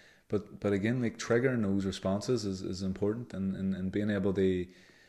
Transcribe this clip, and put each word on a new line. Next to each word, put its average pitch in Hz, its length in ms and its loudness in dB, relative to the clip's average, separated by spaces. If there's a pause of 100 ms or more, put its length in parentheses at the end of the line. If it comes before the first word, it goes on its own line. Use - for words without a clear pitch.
(280)
But, - 300 -2
but 101 140 2
again, 113 300 0
like, 110 160 -2
triggering 120 440 2
those 98 220 2
responses 101 640 0
is, 95 160 -4
is 92 200 -6
important, 101 520 -2
and, 95 220 -2
and, 95 180 0
and 92 180 -4
being 104 180 0
able 98 220 2
to, 92 340 2 (420)